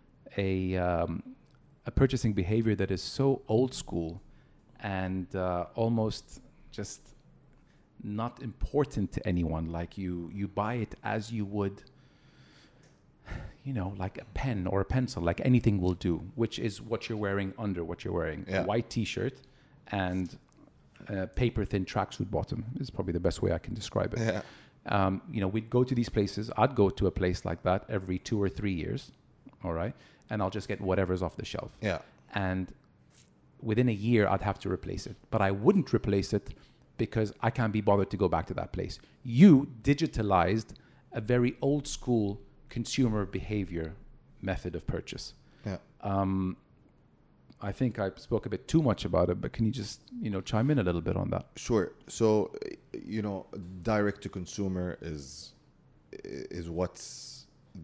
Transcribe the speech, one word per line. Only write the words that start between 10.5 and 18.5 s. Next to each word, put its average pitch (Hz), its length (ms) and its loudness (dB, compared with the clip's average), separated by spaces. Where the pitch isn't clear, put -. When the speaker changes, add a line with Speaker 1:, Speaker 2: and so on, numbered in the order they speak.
Speaker 1:
it 113 280 -4
as 107 280 -4
you 107 140 -2
would, 101 380 -4
you 135 100 -6
know, 98 240 -2
like 95 220 -4
a - 140 -14
pen 107 320 0
or 95 160 2
a - 40 -2
pencil, 127 360 0
like, 85 220 2
anything 117 360 6
will 90 140 2
do, 80 280 0
which 113 220 -2
is 117 240 -4
what 117 260 -6
you're 110 100 -6
wearing 98 420 -2
under 95 240 -2
what 85 200 -8
you're 95 100 -4
wearing. 80 360 -2
Speaker 2:
Yeah. 95 120 2